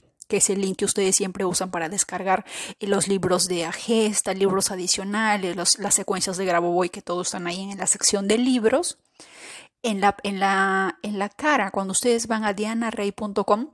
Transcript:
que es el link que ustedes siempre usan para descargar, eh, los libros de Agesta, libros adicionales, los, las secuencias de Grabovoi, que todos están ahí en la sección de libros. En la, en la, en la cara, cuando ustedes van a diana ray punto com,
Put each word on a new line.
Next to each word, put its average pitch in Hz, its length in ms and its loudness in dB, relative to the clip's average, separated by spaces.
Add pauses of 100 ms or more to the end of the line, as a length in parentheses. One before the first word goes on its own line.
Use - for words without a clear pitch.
(280)
que 208 80 0
es 190 120 2
el 196 120 0
link 190 160 -2
que - 80 -4
ustedes 190 320 2
siempre 190 280 -2
usan 185 280 -2
para 165 160 -4
descargar, 185 560 0 (340)
eh, 208 80 -6
los 196 220 2
libros 180 400 2
de 170 160 -2
Agesta, 214 680 0
libros 190 380 2
adicionales, 196 840 -2
los, 175 240 2
las 202 140 0
secuencias 190 420 -2
de 190 80 -2
Grabovoi, 175 460 2
que - 120 -14
todos 180 240 -4
están 175 220 -6
ahí 190 240 -8
en 196 60 -12
la 175 100 -6
sección - 400 2
de 214 100 4
libros. 254 600 2 (840)
En 208 160 0
la, 202 220 4
en 202 160 -2
la, 190 640 2
en 208 160 -4
la 202 100 -2
cara, 277 440 0
cuando 190 180 -2
ustedes 233 380 2
van 220 160 0
a 208 80 2
diana 220 400 -2
ray 202 180 -2
punto 202 340 -2
com, 208 300 2